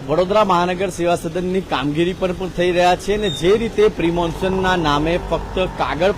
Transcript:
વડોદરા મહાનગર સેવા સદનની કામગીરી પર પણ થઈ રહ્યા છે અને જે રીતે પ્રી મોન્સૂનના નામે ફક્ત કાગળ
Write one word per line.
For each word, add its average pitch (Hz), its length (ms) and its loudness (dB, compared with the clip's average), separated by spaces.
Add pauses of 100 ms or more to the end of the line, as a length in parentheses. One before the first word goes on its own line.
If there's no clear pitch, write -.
વડોદરા 185 360 4
મહાનગર 180 460 2
સેવા 170 260 0
સદનની 180 440 -2
કામગીરી 151 520 0
પર 185 200 -2
પણ 175 160 -6
થઈ 175 220 0
રહ્યા 180 260 4
છે 190 180 -4
અને 214 160 -2
જે 170 260 2
રીતે 214 320 2
પ્રી 170 220 0
મોન્સૂનના 185 680 0
નામે 160 440 0 (100)
ફક્ત 160 280 -4
કાગળ 170 600 0